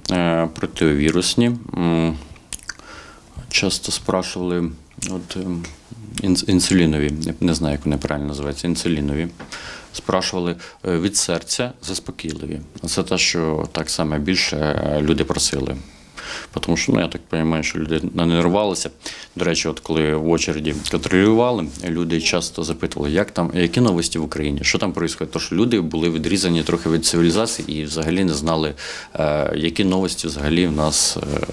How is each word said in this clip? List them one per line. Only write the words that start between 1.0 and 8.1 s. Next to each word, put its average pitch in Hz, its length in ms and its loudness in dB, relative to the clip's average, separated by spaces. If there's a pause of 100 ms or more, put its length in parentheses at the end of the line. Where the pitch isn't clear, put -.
м, 82 400 2 (1300)
часто - 420 0
спрашували, 90 800 0 (400)
от, 90 260 -8
ем, 90 280 -4 (580)
інс-, 92 280 2
інсулінові, 82 600 4
не, 78 300 -4
не 87 140 4
знаю, 80 180 0
як 73 120 -4
вони 73 120 2
правильно 73 320 -4